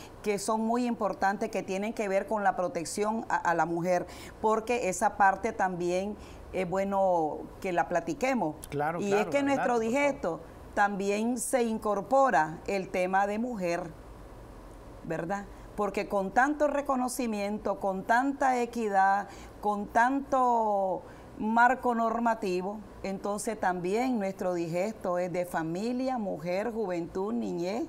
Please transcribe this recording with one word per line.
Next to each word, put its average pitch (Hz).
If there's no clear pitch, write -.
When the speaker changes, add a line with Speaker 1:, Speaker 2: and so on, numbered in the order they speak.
Speaker 1:
que 202
son 220
muy 240
importantes, 202
que 190
tienen 196
que 220
ver 196
con 208
la 185
protección 185
a, 170
a 175
la 160
mujer, 175
porque 220
esa 208
parte 196
también 185
es 170
bueno 190
que 190
la 165
platiquemos. 175
Speaker 2:
Claro, 151
Speaker 1:
Y 202
Speaker 2:
claro, 202
Speaker 1:
es 190
que 220
en 277
nuestro 269
Speaker 2:
adelante, 226
por 233
favor. 285
Speaker 1:
digesto 175
también 202
se 240
incorpora 214
el 190
tema 185
de 208
mujer, 175
¿verdad? 170
Porque 202
con 196
tanto 294
reconocimiento, 240
con 190
tanta 254
equidad, 202
con 208
tanto 233
marco 240
normativo, 226
entonces 202
también 202
nuestro 196
digesto 175
es 180
de 180
familia, 220
mujer, 180
juventud, 185
niñez, 202